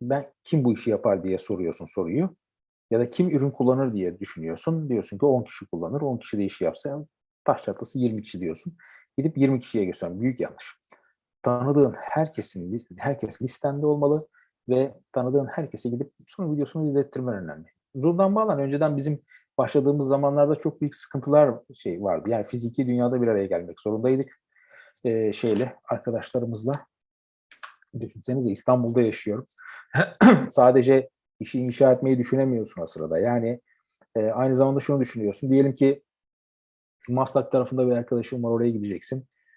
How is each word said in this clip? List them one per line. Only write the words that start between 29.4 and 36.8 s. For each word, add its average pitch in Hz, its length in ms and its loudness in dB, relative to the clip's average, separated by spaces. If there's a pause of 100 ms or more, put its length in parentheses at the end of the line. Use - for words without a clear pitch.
<clears throat> - 560 6
Sadece 131 600 6 (300)
işi 127 200 -6
inşa 127 340 4
etmeyi 131 240 2
düşünemiyorsun 123 640 -2
o 82 40 -6
sırada. 80 340 -4
Yani, 120 420 0 (540)
e, 110 140 0
aynı 127 260 0
zamanda 135 240 4
şunu 139 200 0
düşünüyorsun. 120 520 -2
Diyelim 135 240 4
ki 139 280 2 (1040)